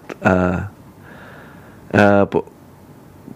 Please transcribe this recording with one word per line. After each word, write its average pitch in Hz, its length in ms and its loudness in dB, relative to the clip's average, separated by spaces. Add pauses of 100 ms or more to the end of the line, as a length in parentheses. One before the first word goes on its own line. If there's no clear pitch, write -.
(220)
Eh, 90 380 0 (1400)
eh, 101 300 4
po-, - 200 -4 (880)